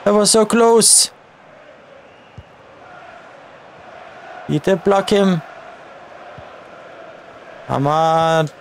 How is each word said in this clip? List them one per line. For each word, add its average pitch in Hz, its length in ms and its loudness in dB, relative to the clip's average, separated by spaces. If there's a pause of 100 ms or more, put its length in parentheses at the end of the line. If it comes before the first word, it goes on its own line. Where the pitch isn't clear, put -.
That 208 100 2
was 208 180 2
so 220 140 4
close. 226 640 2 (3250)
He 147 100 -4
did 185 260 -2
block 196 280 0
him. 190 320 0 (2250)
Ahmad. 160 920 0